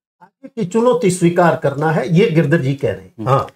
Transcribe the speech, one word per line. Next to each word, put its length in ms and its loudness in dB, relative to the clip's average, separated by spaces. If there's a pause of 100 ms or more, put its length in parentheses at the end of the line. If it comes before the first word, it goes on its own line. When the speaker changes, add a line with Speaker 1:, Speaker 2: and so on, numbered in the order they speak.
(220)
Speaker 1:
आगे 260 -20
की 160 -8
चुनौती 460 0
स्वीकार 460 2
करना 340 -2
है, 240 -2
ये 160 4
गिरधर 280 2
जी 160 -2
कह 180 -4
रहे 100 -12
हैं। 160 -20
Speaker 2:
हम्म। 100 -6
Speaker 1:
हाँ। 280 0